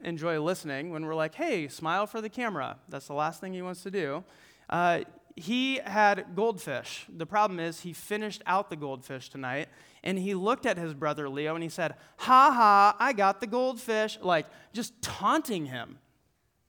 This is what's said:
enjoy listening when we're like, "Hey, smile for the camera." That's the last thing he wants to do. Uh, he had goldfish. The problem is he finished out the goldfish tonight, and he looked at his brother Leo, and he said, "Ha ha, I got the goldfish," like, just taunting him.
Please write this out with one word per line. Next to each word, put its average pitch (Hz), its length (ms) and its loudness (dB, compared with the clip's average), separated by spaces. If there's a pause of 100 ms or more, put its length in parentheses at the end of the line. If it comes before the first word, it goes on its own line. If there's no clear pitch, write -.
enjoy 165 380 -2
listening 160 520 -4
when 160 120 -6
we're 160 120 -4
like, 160 180 -2
"Hey, 233 340 -2
smile 170 380 -2
for 220 160 -6
the 214 80 -6
camera." 175 480 -6 (120)
That's - 180 -12
the 143 80 -8
last 156 260 -2
thing 190 120 -8
he 180 100 -8
wants 180 200 -10
to 196 60 -12
do. 175 340 -4 (460)
Uh, 170 320 2 (340)
he 254 420 0
had 202 560 2
goldfish. 175 760 -4
The 165 160 -8
problem 202 340 2
is 165 220 -6
he 175 100 -10
finished 214 540 -6
out 196 240 0
the 170 80 -8
goldfish 135 520 -10
tonight, 135 380 -6 (340)
and 190 160 -4
he 190 160 -2
looked 208 320 0
at 196 120 0
his 160 160 -6
brother 147 340 -2
Leo, 151 280 -4
and 165 80 -6
he 165 60 -6
said, 160 260 -4 (240)
"Ha 262 340 8
ha, 208 460 8
I 262 120 2
got 196 300 2
the 240 60 -4
goldfish," 226 760 -2
like, 170 260 2 (240)
just - 300 -8
taunting 214 640 0
him. 127 340 -10 (680)